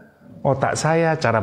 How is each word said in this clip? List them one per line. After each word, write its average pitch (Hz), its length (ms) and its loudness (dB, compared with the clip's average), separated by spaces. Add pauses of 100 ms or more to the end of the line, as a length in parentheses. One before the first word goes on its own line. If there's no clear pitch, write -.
(420)
otak 135 320 0
saya, 160 400 0
cara 113 280 0